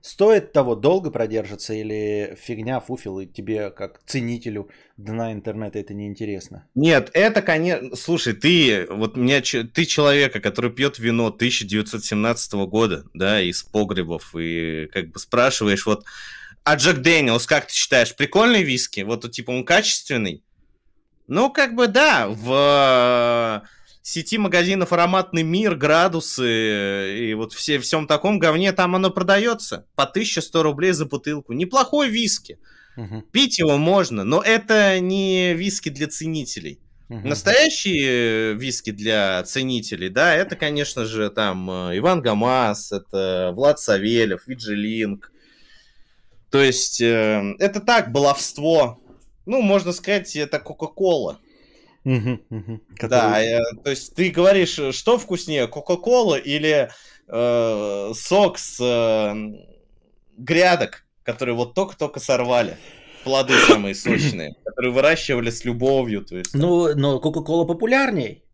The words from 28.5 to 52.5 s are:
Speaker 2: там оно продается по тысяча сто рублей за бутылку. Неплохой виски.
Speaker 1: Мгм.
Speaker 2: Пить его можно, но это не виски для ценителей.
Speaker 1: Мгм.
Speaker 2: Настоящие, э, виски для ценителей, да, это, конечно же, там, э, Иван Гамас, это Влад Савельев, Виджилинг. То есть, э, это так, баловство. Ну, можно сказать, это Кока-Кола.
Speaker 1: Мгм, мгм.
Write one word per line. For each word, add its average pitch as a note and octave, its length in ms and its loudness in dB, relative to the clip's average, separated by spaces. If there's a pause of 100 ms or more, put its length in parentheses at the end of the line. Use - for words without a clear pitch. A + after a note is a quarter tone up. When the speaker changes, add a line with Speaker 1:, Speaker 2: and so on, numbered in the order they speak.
Speaker 2:
там F3+ 220 0
оно F#3+ 160 2
продается G3 720 0 (100)
по C#3 100 2
тысяча F#3+ 360 -2
сто E3 220 0
рублей D#3 300 2
за D3+ 140 -2
бутылку. C#3+ 460 -6
Неплохой B3+ 560 0
виски. A3 500 -4 (380)
Speaker 1:
Мгм. A2 340 -10
Speaker 2:
Пить B3+ 280 2
его D3+ 180 4
можно, D3+ 480 2
но D3+ 180 2
это G#3+ 580 4
не F#3 540 0
виски F#3 340 -6
для C#3+ 180 -6
ценителей. C3+ 720 -8 (300)
Speaker 1:
Мгм. A2+ 140 -12
Speaker 2:
Настоящие, C#3 1300 2
э, - 20 -4
виски A#2+ 360 -8
для G2+ 520 0
ценителей, A2+ 680 -4
да, D3+ 260 2
это, F#3 220 -2
конечно D3 480 -4
же, G#2+ 260 -2
там, F#2+ 400 -2
э, F2+ 280 -4
Иван E3+ 220 2
Гамас, A#2 720 0
это F#2 640 -2
Влад C#3+ 240 2
Савельев, G#2+ 680 0
Виджилинг. G#2+ 840 -6 (1200)
То C#3 100 6
есть, C3 400 2
э, G#2+ 580 2
это G3 220 0
так, G#3+ 300 2
баловство. C#3 880 2 (460)
Ну, B3 160 0
можно G3 300 2
сказать, F#3 440 -4
это D3 240 -4
Кока-Кола. D#3+ 800 -2 (680)
Speaker 1:
Мгм, B2 440 0
мгм. A2 320 -12 (100)